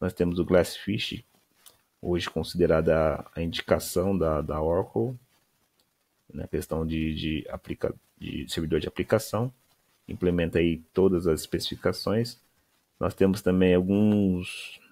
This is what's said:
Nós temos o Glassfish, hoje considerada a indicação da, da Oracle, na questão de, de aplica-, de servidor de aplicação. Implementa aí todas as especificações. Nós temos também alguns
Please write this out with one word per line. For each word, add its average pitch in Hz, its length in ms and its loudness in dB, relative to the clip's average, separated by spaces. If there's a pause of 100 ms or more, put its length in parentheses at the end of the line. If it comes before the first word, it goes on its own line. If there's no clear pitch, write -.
Nós 92 120 -2
temos 87 260 0
o - 60 0
Glassfish, 101 800 0 (760)
hoje 87 280 -2
considerada 80 1080 2
a 82 60 -6
indicação 87 760 -2
da, 78 220 0
da 76 220 -4
Oracle, 98 520 -2 (1200)
na 80 140 -10
questão 80 400 -4
de, 80 260 -2
de 78 360 -4
aplica-, - 440 -6 (240)
de - 300 -10
servidor 80 320 -2
de - 80 -4
aplicação. 110 640 -2 (560)
Implementa 87 500 0
aí 82 200 2 (160)
todas 92 340 4
as 76 140 2
especificações. - 1000 -4 (580)
Nós - 160 -2
temos 95 280 2
também 92 340 6
alguns 98 1040 2 (120)